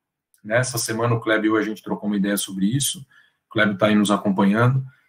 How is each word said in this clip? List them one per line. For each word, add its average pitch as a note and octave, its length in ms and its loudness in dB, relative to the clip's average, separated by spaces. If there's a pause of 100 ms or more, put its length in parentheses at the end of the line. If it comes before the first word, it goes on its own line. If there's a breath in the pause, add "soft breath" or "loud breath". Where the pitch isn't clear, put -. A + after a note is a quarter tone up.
(440)
né? G#2+ 140 -2
Essa B2+ 200 -2
semana A#2 380 -2
o A#2 60 -6
Kleber A2 240 0
e - 20 4
eu, A2 80 2
a A2 60 2
gente G#2 200 -6
trocou G#2 280 -6
uma G#2 80 0
ideia G2+ 180 0
sobre F#2+ 300 -4
isso, C3 340 -2
o - 500 -20
Kleber G#2 280 0
tá G#2+ 100 2
aí G#2+ 80 4
nos G#2 160 4
acompanhando, G#2 720 2 (260 loud breath)